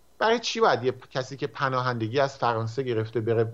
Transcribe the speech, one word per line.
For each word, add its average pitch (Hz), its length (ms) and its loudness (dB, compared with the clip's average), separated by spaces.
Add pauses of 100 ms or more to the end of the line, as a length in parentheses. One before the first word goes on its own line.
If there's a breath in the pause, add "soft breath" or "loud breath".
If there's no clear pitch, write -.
(200)
برای 226 200 4
چی 233 200 -6
باید 143 240 4
یه 127 100 0 (180)
کسی 135 260 -6
که - 100 -4
پناهندگی 127 720 -2
از 139 180 0
فرانسه 113 460 0
گرفته 110 380 -2
بره 113 320 2